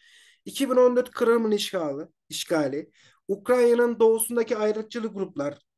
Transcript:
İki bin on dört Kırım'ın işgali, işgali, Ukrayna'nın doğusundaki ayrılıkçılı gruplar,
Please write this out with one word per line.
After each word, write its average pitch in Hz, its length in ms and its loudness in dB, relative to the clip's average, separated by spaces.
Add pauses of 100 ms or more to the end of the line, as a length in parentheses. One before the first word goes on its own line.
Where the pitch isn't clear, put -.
(460)
İki 262 240 -4
bin 247 60 -2
on 247 200 6
dört 247 160 0
Kırım'ın 233 400 2
işgali, 160 560 -4 (220)
işgali, 151 640 -4 (360)
Ukrayna'nın 240 720 2
doğusundaki 226 580 2
ayrılıkçılı 214 500 -4
gruplar, 196 520 -8 (180)